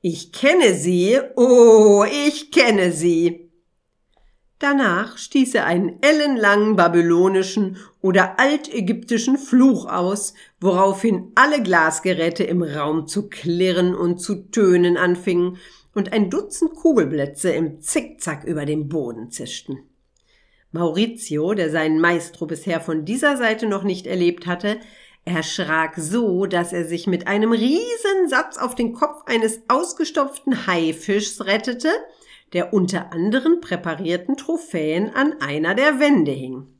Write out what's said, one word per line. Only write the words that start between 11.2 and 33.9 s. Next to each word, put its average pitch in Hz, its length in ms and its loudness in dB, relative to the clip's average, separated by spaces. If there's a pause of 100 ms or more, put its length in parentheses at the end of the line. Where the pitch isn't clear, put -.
alle 285 260 4
Glasgeräte 170 800 0
im 175 200 0
Raum 151 440 -4
zu 208 220 -6
klirren 180 680 -2
und 175 260 -2
zu - 300 -8
tönen 180 460 4
anfingen 180 640 0 (340)
und 202 200 -4
ein 208 180 0
Dutzend 330 440 -4
Kugelblitze 156 760 -2
im 156 300 -4
Zickzack - 640 -6
über 156 200 -6
den 151 240 -4
Boden 120 420 -8
zischten. - 480 -12 (920)
Maurizio, 170 840 -2
der 170 160 -2
seinen 156 300 0
Maestro 170 460 -2
bisher 165 340 -6
von 156 240 -6
dieser 269 320 -2
Seite 226 300 -2
noch 196 180 -4
nicht 185 220 -4
erlebt 175 400 -2
hatte, 202 340 -4 (460)
erschrak 160 720 -2
so, 190 500 -2
dass 175 260 -2
er 175 120 -4
sich 170 220 -6
mit 180 200 -2
einem 214 260 0
Riesensatz 370 1040 0
auf 247 160 -6
den 233 180 -4
Kopf - 340 -6
eines 220 420 -2
ausgestopften 277 1000 -2
Haifischs 185 800 -2
rettete, 226 460 -2 (640)
der 175 220 -2
unter 185 360 -2
anderen 254 520 0
präparierten 180 760 -4